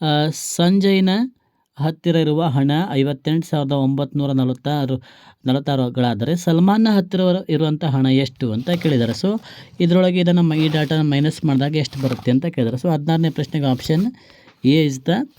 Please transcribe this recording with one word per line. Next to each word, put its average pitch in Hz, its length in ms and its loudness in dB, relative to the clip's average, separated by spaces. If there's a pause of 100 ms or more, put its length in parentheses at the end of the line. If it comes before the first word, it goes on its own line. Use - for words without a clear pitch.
ಆ, 160 40 -2 (240)
ಸಂಜಯ್ನ 190 800 2 (680)
ಹತ್ತಿರ 160 360 0
ಇರುವ 156 280 2
ಹಣ 139 280 2 (180)
ಐವತ್ತೆಂಟು 143 580 -2
ಸಾವಿರದ 143 240 -2
ಒಂಬತ್ನೂರ 139 600 -2
ನಲವತ್ತಾರು, 131 720 -2 (440)
ನಲವತ್ತಾರುಗಳಾದರೆ 127 880 -2
ಸಲ್ಮಾನ್ನ 180 560 2
ಹತ್ತಿರ 190 280 0 (300)
ಇರುವಂಥ 156 360 0
ಹಣ 131 200 0
ಎಷ್ಟು 131 460 0
ಅಂತ 123 180 -4
ಕೇಳಿದ್ದಾರೆ. 147 420 0
So 202 300 -2 (380)
ಇದರೊಳಗೆ 180 400 2
ಇದನ್ನು 175 240 4
ಮ-, 160 100 2
ಈ 156 140 2
ಡಾಟಾನ 156 340 0
ಮೈನಸ್ 151 440 0
ಮಾಡಿದಾಗ 143 300 0
ಎಷ್ಟು 135 260 -4
ಬರುತ್ತೆ 123 300 -2
ಅಂತ 131 140 2
ಕೇಳಿದ್ದಾರೆ. 131 420 -2
So 170 60 2
ಹದಿನಾರನೇ 160 360 0
ಪ್ರಶ್ನೆಗೆ 147 360 -4
ಆಪ್ಷನ್ 160 460 0 (540)
A 151 220 4
is 135 100 -4
the 185 420 -2